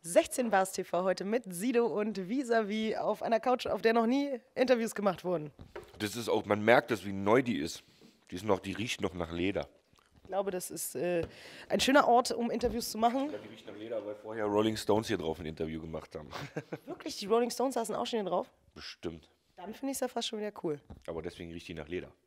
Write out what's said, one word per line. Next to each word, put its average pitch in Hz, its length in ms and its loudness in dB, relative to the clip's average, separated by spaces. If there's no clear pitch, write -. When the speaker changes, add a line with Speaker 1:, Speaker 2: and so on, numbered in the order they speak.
Speaker 1:
Sechzehn 247 440 2
Bars 190 240 4
T 185 100 -4
V 175 200 0
heute 185 200 2
mit 226 300 -2
Sido 233 340 2
und 202 400 -2
Visavi 220 720 0
auf 202 260 -2
einer 226 160 2
Couch, 247 280 2
auf 196 140 -2
der 226 120 6
noch 226 120 6
nie 269 320 2
Interviews 240 420 4
gemacht 202 280 0
wurden. 160 300 -2
Speaker 2:
Das 107 180 -2
ist 110 100 -4
auch, 107 160 4
man 104 180 2
merkt 120 300 6
das, 95 140 -2
wie 101 80 -4
neu 101 280 4
die 117 160 0
ist. - 260 -6
Die 90 60 -10
ist 92 80 -8
noch, 98 160 4
die 95 140 -6
riecht 113 260 -6
noch 95 140 -2
nach 85 180 -6
Leder. 87 380 -2
Speaker 1:
Ich - 40 -20
glaube, 196 240 -4
das 180 200 -8
ist, - 240 -8
äh, 175 300 0
ein 208 100 0
schöner 269 260 6
Ort, 240 260 4
um 233 200 -2
Interviews 226 400 -2
zu 220 60 -8
machen. 262 340 0
Speaker 2:
Ja, - 60 -10
die 220 100 -14
riecht 220 180 -18
nach 104 120 -14
Leder, 110 280 -6
weil 104 100 -6
vorher 110 280 -6
Rolling 107 320 4
Stones 107 320 2
hier 104 100 2
drauf 80 220 -2
ein 85 60 -8
Interview 80 340 -4
gemacht 80 380 -10
haben. 76 100 -12
<laughs> - 280 -10
Speaker 1:
Wirklich? 311 340 -10
Die 202 80 -8
Rolling 233 220 2
Stones 262 260 -2
saßen 220 200 -2
auch 240 100 -2
schon 233 140 -2
hier 190 100 -2
drauf? 190 220 -2
Speaker 2:
Bestimmt. - 540 -12
Speaker 1:
Dann 185 180 -12
finde 269 200 -6
ich's - 80 -4
ja 247 80 -2
fast 233 180 -4
schon 214 120 -6
wieder 208 120 -4
cool. 151 180 -4
Speaker 2:
Aber 82 140 -6
deswegen 85 320 -10
riecht 85 160 -12
die 85 60 -8
nach 78 120 -8
Leder. 82 240 -6